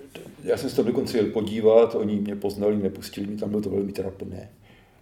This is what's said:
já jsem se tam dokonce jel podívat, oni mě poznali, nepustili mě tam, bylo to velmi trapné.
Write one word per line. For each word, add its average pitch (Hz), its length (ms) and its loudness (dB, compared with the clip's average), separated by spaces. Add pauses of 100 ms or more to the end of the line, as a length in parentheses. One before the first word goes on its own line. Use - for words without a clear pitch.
(440)
já 117 140 0
jsem 135 120 -4
se 120 60 -10
tam 123 100 2
dokonce 120 320 0
jel 104 80 4
podívat, 110 680 6
oni 104 200 0
mě 101 200 -2
poznali, 101 420 0
nepustili 98 500 -4
mě 104 100 -8
tam, 107 120 -6
bylo 104 120 -2
to 101 80 -4
velmi 98 220 -2
trapné. 95 580 -10 (520)